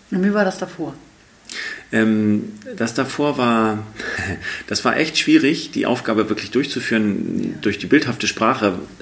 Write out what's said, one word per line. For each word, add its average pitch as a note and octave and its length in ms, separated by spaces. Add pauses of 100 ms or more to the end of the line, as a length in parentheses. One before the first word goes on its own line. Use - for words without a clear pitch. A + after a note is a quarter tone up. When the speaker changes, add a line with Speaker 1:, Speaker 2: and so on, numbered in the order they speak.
(120)
Speaker 1:
Und F#3 120
wie G3+ 80
war G3+ 140
das F#3 100
davor? E3+ 380 (1000)
Speaker 2:
Ähm, G#2+ 500 (300)
das A2+ 200
davor C#3+ 420
war, A2 500 (380)
<laughs> - 420
das - 200
war A#2 100
echt D#3 220
schwierig, D#3 540
die A2 120
Aufgabe A2 460
wirklich G#2 200
durchzuführen. G#2 920
Speaker 1:
Ja. F#2 60 (100)
Speaker 2:
Durch G2+ 160
die - 100
bildhafte B2 400
Sprache A2 520 (240)